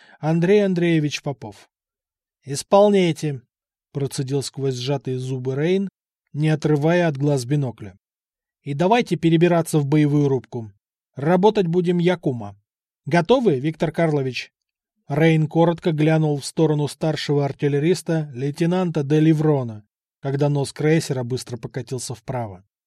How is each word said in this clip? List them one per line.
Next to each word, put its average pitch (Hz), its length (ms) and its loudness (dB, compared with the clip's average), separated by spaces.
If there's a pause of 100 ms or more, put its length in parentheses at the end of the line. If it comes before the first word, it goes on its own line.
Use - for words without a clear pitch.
(200)
Андрей 170 460 2
Андреевич 170 560 0
Попов. 113 480 -12 (760)
«Исполняйте», 170 960 2 (500)
процедил 139 500 -4
сквозь 135 340 -4
сжатые 127 440 -4
зубы 127 360 -6
Рейн, 185 340 0 (420)
не 151 160 0
отрывая 156 640 2
от 135 80 -6
глаз 143 260 0
бинокля. 117 540 -4 (640)
«И 143 100 -8
давайте 185 440 2
перебираться 165 640 2
в 143 60 0
боевую 147 440 2
рубку. 117 420 -6 (440)
Работать 180 520 2
будем 175 300 0
Якума. 147 580 -2 (500)
Готовы, 170 540 2
Виктор 156 320 -4
Карлович?» 147 600 -2 (580)
Рейн 156 380 2
коротко 170 440 0
глянул 151 460 2
в 131 80 -10
сторону 151 420 0
старшего 147 560 -2
артиллериста, 151 920 -2
лейтенанта 165 680 -2
де 151 160 2
Ливрона, 147 640 2 (380)
когда 139 260 -2
нос 139 240 -2
крейсера 151 520 0
быстро 123 340 -6
покатился 127 580 -10
вправо. 110 480 -10 (240)